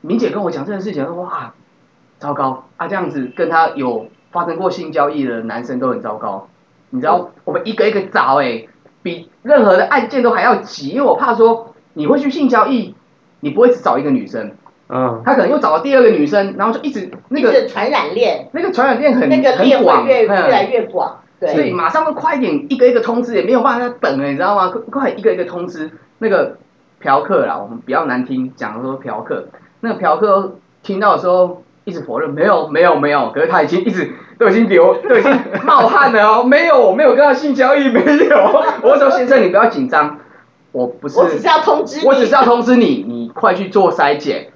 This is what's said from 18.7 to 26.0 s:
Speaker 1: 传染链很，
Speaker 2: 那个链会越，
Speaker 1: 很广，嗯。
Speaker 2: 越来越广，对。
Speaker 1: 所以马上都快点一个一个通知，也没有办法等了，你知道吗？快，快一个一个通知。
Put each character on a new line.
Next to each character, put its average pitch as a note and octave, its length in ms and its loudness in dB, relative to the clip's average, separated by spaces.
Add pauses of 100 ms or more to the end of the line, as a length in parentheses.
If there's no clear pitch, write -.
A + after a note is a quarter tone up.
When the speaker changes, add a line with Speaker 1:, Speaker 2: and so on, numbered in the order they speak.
Speaker 1:
传 C4 140 0
染 B3 140 0
链 C#4+ 140 2
很， B3 140 0
Speaker 2:
那 C4 140 2
个 B3+ 140 2
链 B3+ 220 4
会 A3+ 60 2 (220)
越， A#3+ 220 2
Speaker 1:
很 - 0 -
广， F#3 160 2
嗯。 - 20 2
Speaker 2:
越 B3+ 60 2
来 G#3 120 2
越 A#3+ 180 -2
广， - 380 -6 (200)
对。 D3+ 140 -4
Speaker 1:
所 D#3 80 0
以 F#3 100 -2
马 E3 160 -2
上 D#4+ 160 0
都 D4+ 80 -2
快 D4+ 260 -4
点 F3+ 300 -2
一 C4+ 80 -2
个 B3 100 4
一 B3 60 6
个 A#3+ 80 2
通 A#3 220 -2
知， A#3+ 120 -8
也 F3+ 80 2
没 A#3 100 0
有 A#3+ 100 2
办 A#3+ 180 0
法 A#3+ 200 -6
等 C#3 200 -2
了， C#3+ 80 -4
你 C#3 80 -4
知 E3 60 -4
道 G3+ 120 0
吗？ F#3 140 0
快， - 120 -8 (100)
快 C4+ 200 -2
一 - 120 -10
个 G#3+ 100 2
一 F3+ 40 -2
个 F3+ 80 -6
通 F3 220 -10
知。 D#3+ 240 -12 (280)